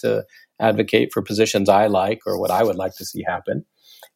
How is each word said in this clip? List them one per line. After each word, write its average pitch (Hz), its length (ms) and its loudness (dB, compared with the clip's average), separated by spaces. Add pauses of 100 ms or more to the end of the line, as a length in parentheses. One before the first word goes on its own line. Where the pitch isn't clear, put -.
to 110 240 -2 (360)
advocate 110 540 2
for 101 80 -2
positions 104 480 2
I 101 160 6
like 101 400 0
or 92 120 -2
what 92 120 -2
I 95 120 2
would 101 140 0
like 95 200 -6
to 95 100 -14
see - 200 -10
happen. 87 380 -6 (520)